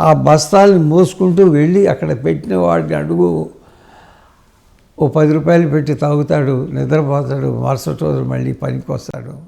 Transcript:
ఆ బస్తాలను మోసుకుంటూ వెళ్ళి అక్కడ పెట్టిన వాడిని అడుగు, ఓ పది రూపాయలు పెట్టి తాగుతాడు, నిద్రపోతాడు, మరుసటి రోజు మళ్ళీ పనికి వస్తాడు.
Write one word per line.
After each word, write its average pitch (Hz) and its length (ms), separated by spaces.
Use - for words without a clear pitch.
ఆ 160 120
బస్తాలను 156 720
మోసుకుంటూ 180 680
వెళ్ళి 165 360
అక్కడ 135 380
పెట్టిన 151 320
వాడిని 85 380
అడుగు, 80 560
ఓ 151 100
పది 151 240
రూపాయలు 165 360
పెట్టి 147 260
తాగుతాడు, 147 720
నిద్రపోతాడు, 139 960
మరుసటి 82 420
రోజు 71 180
మళ్ళీ 64 300
పనికి 65 400
వస్తాడు. 135 560